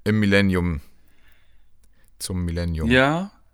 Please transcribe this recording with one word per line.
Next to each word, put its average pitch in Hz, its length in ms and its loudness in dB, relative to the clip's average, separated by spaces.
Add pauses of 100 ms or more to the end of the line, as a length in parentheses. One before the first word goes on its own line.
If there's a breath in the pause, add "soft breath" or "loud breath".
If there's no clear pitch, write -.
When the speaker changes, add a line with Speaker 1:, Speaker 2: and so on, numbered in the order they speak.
Speaker 1:
im 107 140 2
Millennium. 95 600 2 (1400)
Zum 90 240 -6
Millennium. 85 480 -2
Speaker 2:
Ja, 147 400 2 (220)